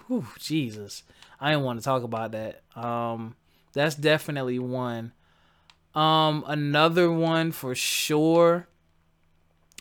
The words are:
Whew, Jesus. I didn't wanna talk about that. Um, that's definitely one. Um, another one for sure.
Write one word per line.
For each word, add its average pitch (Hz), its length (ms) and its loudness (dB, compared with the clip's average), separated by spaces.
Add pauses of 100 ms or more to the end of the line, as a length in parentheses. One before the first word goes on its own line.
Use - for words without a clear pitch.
Whew, 233 180 -4 (140)
Jesus. 107 640 -6 (360)
I 143 120 0
didn't 147 120 2
wanna 120 180 -4
talk 131 220 0
about 113 300 -6
that. 110 280 -8 (140)
Um, 117 600 -6 (380)
that's 143 220 0
definitely 143 640 -2
one. 123 540 -6 (840)
Um, 156 520 2
another 156 640 4
one 165 400 0
for 127 240 -8
sure. 165 920 2 (1120)